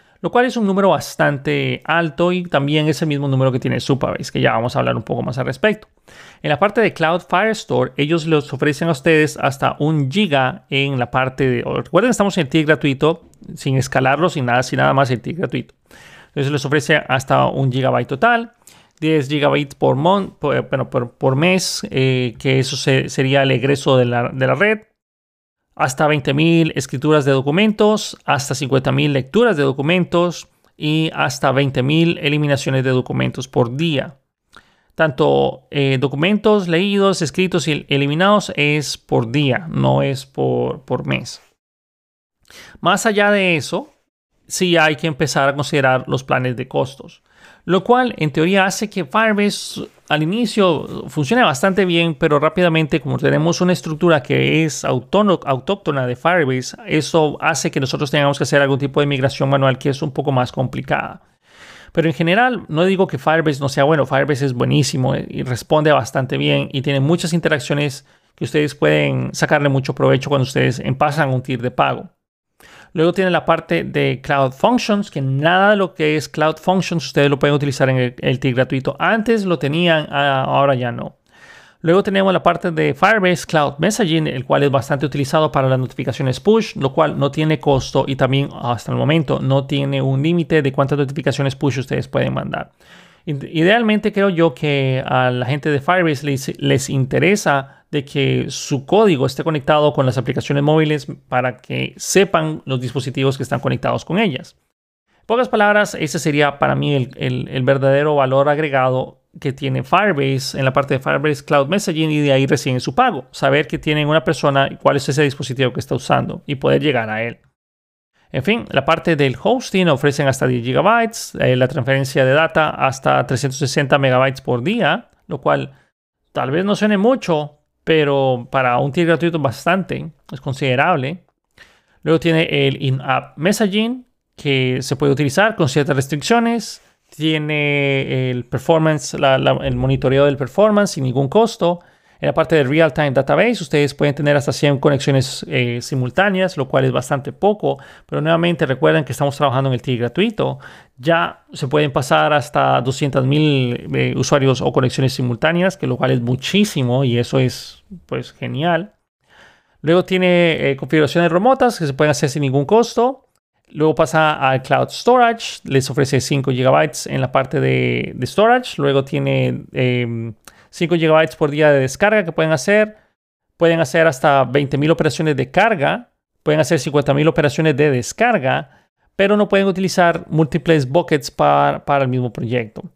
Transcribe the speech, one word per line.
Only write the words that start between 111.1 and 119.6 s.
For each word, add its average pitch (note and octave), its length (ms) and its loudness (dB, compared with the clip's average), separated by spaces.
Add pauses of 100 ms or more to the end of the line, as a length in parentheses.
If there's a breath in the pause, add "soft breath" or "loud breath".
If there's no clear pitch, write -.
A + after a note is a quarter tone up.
Cloud C#3+ 240 2
Messaging D#3+ 440 0
y D3+ 80 0
de C#3+ 120 2
ahí C3+ 140 4
reciben C3 340 0
su C3 140 -6
pago. A3+ 380 0
Saber D3 340 0
que D#3+ 140 -6
tienen D3+ 280 0
una D#3 160 2
persona C#3+ 460 0
y - 60 -12
cuál C#3 220 2
es C3+ 120 -4
ese C#3+ 140 2
dispositivo C3 500 -2
que - 60 -6
está - 160 -6
usando - 500 -2
y C#3+ 100 -6
poder C#3 280 0
llegar A#2+ 260 -2
a G#2+ 140 -4
él. A#2 160 -10 (920)
En C#3 120 -4
fin, A3+ 260 0
la C3+ 160 0
parte E3 300 2
del C#3 260 0
hosting G3 460 0